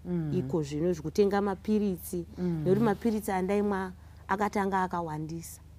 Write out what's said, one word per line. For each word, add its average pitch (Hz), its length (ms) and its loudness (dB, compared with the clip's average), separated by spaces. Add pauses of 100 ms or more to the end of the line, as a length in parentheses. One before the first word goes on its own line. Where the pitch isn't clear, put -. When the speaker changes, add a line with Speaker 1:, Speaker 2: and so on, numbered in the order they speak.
Speaker 1:
Mm. 170 340 -2
Speaker 2:
iko 139 240 0
zvino 151 300 0
zvekutenga 190 480 2
mapiritsi. 202 840 -2 (120)
Speaker 1:
Mm. 170 260 0
Speaker 2:
Nekuti 190 160 4
mapiritsi 214 520 2
andaimwa 190 600 0 (360)
akatanga 196 540 2
akawandisa. 165 800 -4 (180)